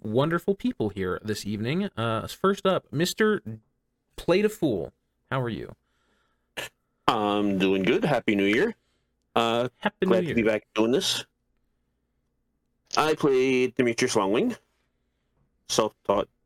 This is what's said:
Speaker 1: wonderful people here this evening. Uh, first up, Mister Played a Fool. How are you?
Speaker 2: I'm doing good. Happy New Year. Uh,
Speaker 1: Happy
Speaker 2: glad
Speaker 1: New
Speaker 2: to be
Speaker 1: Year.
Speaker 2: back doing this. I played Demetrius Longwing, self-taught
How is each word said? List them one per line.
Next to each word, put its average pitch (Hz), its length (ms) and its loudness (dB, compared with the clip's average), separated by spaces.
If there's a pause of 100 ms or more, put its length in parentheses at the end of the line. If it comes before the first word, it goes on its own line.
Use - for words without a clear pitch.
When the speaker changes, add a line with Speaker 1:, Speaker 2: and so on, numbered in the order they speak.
Speaker 1:
wonderful 156 540 0
people 180 340 -4
here 92 340 -4
this 107 220 -6
evening. 117 400 -4 (100)
Uh, 113 320 -4
first - 380 0
up, 185 260 0
Mister 208 500 0 (760)
Played 190 280 2
a 208 40 2
Fool. 104 420 -2 (400)
How 131 100 -2
are 120 80 -4
you? 64 240 -8 (1300)
Speaker 2:
I'm 104 500 0
doing 95 260 0
good. 156 200 2
Happy 120 320 0
New 98 100 2
Year. 151 300 0 (600)
Uh, 117 420 0
Speaker 1:
Happy - 280 -4
Speaker 2:
glad 113 180 2
Speaker 1:
New 85 60 -4
Speaker 2:
to - 60 -4
be 117 60 2
Speaker 1:
Year. 110 100 2
Speaker 2:
back 107 240 -4
doing 113 160 2
this. - 340 -2 (1700)
I 156 180 4
played 127 600 2
Demetrius 120 400 0
Longwing, 117 420 0 (1120)
self-taught - 580 0 (180)